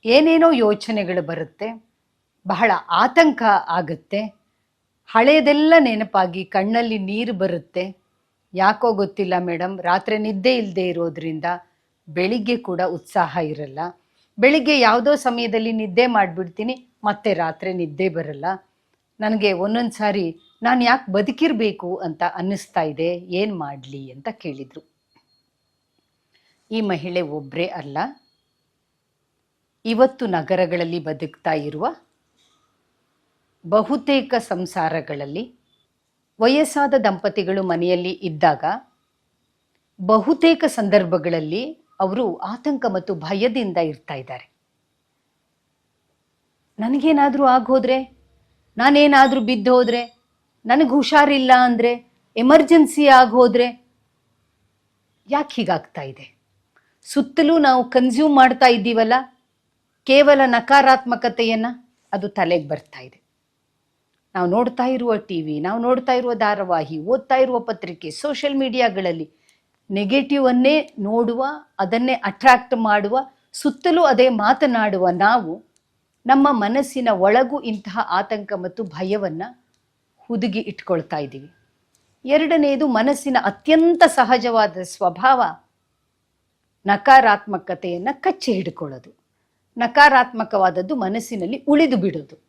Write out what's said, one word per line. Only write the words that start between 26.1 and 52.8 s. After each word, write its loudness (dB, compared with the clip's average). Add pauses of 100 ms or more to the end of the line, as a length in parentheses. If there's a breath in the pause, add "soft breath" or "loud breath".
ಈ -4
ಮಹಿಳೆ -4
ಒಬ್ರೇ -8
ಅಲ್ಲ, -10 (1900)
ಇವತ್ತು -2
ನಗರಗಳಲ್ಲಿ -4
ಬದುಕ್ತಾ -8
ಇರುವ -6 (1700)
ಬಹುತೇಕ -2
ಸಂಸಾರಗಳಲ್ಲಿ -8 (840)
ವಯಸ್ಸಾದ 2 (100)
ದಂಪತಿಗಳು -2
ಮನೆಯಲ್ಲಿ -2
ಇದ್ದಾಗ -2 (1400)
ಬಹುತೇಕ 2
ಸಂದರ್ಭಗಳಲ್ಲಿ -2 (220)
ಅವರು -4
ಆತಂಕ -6
ಮತ್ತು -6
ಭಯದಿಂದ -4
ಇರ್ತಾ -6
ಇದ್ದಾರೆ. -16 (2250)
ನನಗೇನಾದ್ರೂ 0
ಆಗೋದ್ರೆ, 0 (580)
ನಾನೇನಾದ್ರೂ 6
ಬಿದ್ದೋದ್ರೆ, 0 (480)
ನನಗ್ 4
ಹುಷಾರಿಲ್ಲ 4
ಅಂದ್ರೆ, 0 (240)
ಎಮರ್ಜೆನ್ಸಿ 6